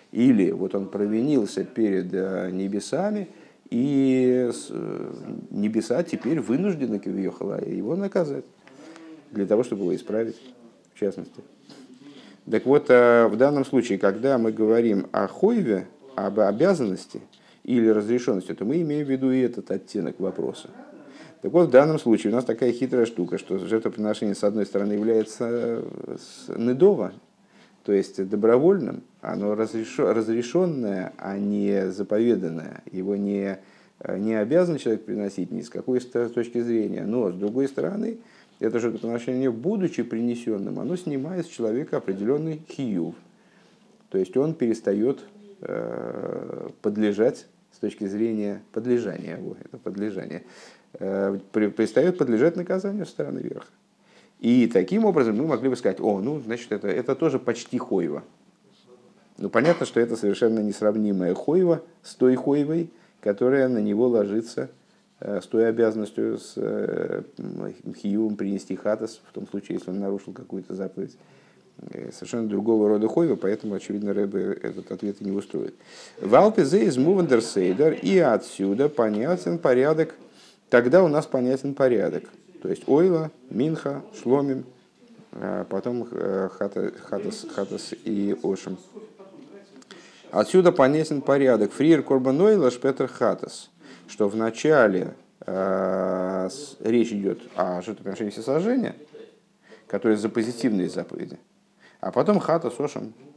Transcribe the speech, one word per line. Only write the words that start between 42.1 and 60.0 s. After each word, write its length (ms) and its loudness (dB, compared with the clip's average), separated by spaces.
хиюв. 460 -4
То 80 -2
есть 180 -2
он 180 2
перестает, 640 0
э, 1080 -8
подлежать 640 0
с 60 -20
точки 280 -6
зрения 540 -4
подлежания, 640 -4
вот 260 -10
это 140 -18
подлежание, 640 -8
э, 400 -2
при-, 180 2
перестает 480 2
подлежать 380 2
наказанию 500 -4
со 60 -16
стороны 260 -8
верха. 320 -10
И 280 6
таким 360 2
образом 320 4
мы 120 0
могли 200 0
бы 60 0
сказать: 260 -2
«О, 200 2
ну, 200 -4
значит, 300 -8
это, 160 -4
это 300 -2
тоже 240 0
почти 360 -4
хойва». 460 -2
Ну, 140 -6
понятно, 340 4
что 140 -2
это 160 2